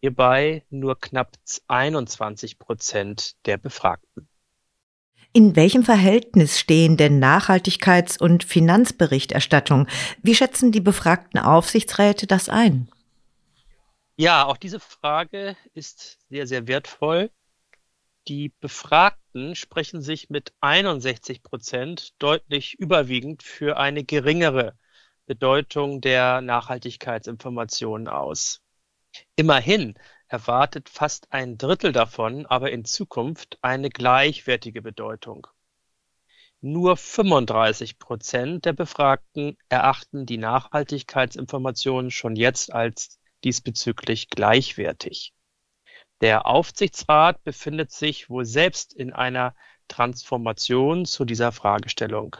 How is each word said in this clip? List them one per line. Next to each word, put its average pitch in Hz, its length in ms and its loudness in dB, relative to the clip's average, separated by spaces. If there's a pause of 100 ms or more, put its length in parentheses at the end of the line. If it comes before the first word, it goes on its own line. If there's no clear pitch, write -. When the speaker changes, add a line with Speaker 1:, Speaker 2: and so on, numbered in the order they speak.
Speaker 1:
Hierbei 135 640 2
nur 135 320 -6
knapp - 380 -8 (300)
einundzwanzig 123 880 -4
Prozent - 880 -8
der 101 100 -2
Befragten. - 720 -6 (1040)
Speaker 2:
In 214 240 10
welchem 196 280 6
Verhältnis 196 760 6
stehen 160 380 6
denn 143 200 6
Nachhaltigkeits- 180 1000 4
und 175 240 4
Finanzberichterstattung? 151 1400 4 (340)
Wie 226 120 4
schätzen 254 360 4
die 214 120 2
befragten 180 580 2
Aufsichtsräte 202 840 2
das 190 240 0
ein? 180 400 2 (1300)
Speaker 1:
Ja, 156 260 4
auch 139 140 -4
diese 190 220 -14
Frage 175 760 -6 (160)
ist - 460 -20 (100)
sehr, 139 180 -8
sehr 123 220 -8
wertvoll. 156 640 -2 (960)
Die 143 340 -8
Befragten 151 920 0
sprechen - 480 -10
sich 147 260 -10
mit 147 320 -10
einundsechzig 143 800 -2
Prozent 131 760 -10
deutlich 147 560 -4
überwiegend 147 680 -2
für - 360 -6
eine 139 260 -2
geringere 143 680 0 (500)
Bedeutung 139 800 -2
der 127 400 0
Nachhaltigkeitsinformationen 117 1600 -8
aus. - 540 -8 (760)
Immerhin 151 580 0 (320)
erwartet 127 640 -4
fast - 420 -8
ein 127 240 -8
Drittel 160 360 -2
davon 120 520 -2
aber 127 260 -4
in 120 140 -10
Zukunft - 800 -10
eine 131 260 -4
gleichwertige 123 920 -2
Bedeutung. 110 640 -14 (1120)
Nur 175 380 0
fünfunddreißig 113 1000 0
Prozent 127 680 -8
der 165 80 -2
Befragten 143 840 -4 (140)
erachten 135 560 -2
die 120 100 -8
Nachhaltigkeitsinformationen 131 1700 -6
schon 113 260 -6
jetzt 117 380 -2
als 117 440 -6 (240)
diesbezüglich - 840 -6
gleichwertig. - 1040 -2 (880)
Der 110 260 2
Aufsichtsrat 160 960 0
befindet 151 480 -10
sich - 360 -8
wohl 123 160 -6
selbst 143 480 -2
in 131 200 -12
einer 127 420 -4 (320)
Transformation 123 1160 -4
zu - 200 -6
dieser 117 280 -2
Fragestellung. 110 880 -4